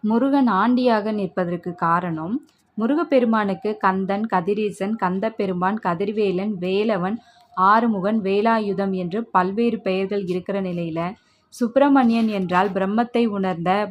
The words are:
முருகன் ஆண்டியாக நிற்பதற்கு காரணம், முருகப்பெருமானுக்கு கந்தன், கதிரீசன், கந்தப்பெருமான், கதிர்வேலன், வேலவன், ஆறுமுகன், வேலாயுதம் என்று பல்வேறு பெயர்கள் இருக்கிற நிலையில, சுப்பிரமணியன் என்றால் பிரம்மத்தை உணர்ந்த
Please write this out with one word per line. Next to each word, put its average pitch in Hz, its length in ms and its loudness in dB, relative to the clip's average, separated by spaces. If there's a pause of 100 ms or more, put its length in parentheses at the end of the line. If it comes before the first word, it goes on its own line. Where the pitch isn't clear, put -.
முருகன் 254 500 2
ஆண்டியாக 220 600 2
நிற்பதற்கு 180 640 -4
காரணம், 170 600 0 (440)
முருகப்பெருமானுக்கு 226 960 2
கந்தன், 196 500 0
கதிரீசன், 196 720 -2
கந்தப்பெருமான், 190 840 -2
கதிர்வேலன், 202 760 -2
வேலவன், 190 580 -2 (400)
ஆறுமுகன், 208 680 2
வேலாயுதம் 196 680 0
என்று 185 320 -4
பல்வேறு 202 560 0
பெயர்கள் 190 460 -2
இருக்கிற 180 340 -4
நிலையில, 170 400 -4 (540)
சுப்பிரமணியன் 240 760 4
என்றால் 190 440 0
பிரம்மத்தை 214 540 0
உணர்ந்த 185 440 -2 (200)